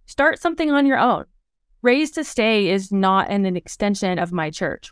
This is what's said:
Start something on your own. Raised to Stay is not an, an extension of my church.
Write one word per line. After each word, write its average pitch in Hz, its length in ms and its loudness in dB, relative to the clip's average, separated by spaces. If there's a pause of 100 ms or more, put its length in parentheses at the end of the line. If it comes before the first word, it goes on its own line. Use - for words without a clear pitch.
Start 302 320 0
something 330 320 -2
on 285 160 4
your 269 100 2
own. 226 280 2 (580)
Raised 277 320 2
to 320 80 -4
Stay 220 460 0
is 190 220 -2
not 190 380 2
an, 202 160 0
an 185 100 -2
extension 196 640 -4
of 175 140 -4
my 160 180 -4
church. - 420 -8